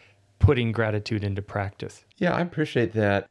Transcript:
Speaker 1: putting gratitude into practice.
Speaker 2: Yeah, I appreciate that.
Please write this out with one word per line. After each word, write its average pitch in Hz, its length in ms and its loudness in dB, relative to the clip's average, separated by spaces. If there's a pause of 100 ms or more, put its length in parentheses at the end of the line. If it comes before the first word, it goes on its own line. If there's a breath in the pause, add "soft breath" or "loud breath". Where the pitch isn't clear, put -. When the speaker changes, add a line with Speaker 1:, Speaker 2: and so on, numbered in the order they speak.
(380 soft breath)
Speaker 1:
putting 123 340 4
gratitude 107 500 -2
into 101 200 -4
practice. - 600 -8 (120)
Speaker 2:
Yeah, 180 180 0
I - 60 0
appreciate 151 540 -2
that. 101 360 0